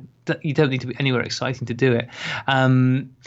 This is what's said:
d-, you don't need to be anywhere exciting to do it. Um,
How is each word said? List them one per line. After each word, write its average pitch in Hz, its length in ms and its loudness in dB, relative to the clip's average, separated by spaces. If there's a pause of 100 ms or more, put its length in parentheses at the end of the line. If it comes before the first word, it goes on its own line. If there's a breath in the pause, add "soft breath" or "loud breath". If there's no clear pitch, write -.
(260)
d-, 160 180 -2
you 151 100 -4
don't 143 160 2
need 131 120 -2
to 123 60 -8
be 123 120 -10
anywhere 131 240 0
exciting 123 420 -6
to 120 80 -6
do 127 180 2
it. 117 160 0 (380 loud breath)
Um, 131 720 2 (120)